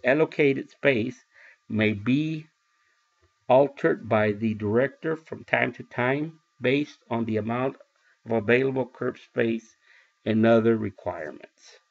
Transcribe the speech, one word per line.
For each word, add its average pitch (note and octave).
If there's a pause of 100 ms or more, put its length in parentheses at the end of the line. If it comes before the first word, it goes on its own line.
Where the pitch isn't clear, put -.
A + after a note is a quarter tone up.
allocated C#3
space B2+ (540)
may G#2+
be D3+ (1000)
altered C3+
by G#2+
the G#2+
director B2
from -
time B2
to B2+
time C#3+ (220)
based C#3 (120)
on A#2
the G#2+
amount B2 (480)
of A2+
available B2
curb -
space A#2 (500)
and A2
other A#2
requirements. F2 (120)